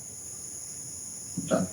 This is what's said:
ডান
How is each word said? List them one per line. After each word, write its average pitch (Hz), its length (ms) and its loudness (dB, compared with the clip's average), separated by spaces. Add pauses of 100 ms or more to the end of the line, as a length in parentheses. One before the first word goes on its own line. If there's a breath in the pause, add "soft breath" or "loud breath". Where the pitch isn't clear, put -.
(1500)
ডান - 240 8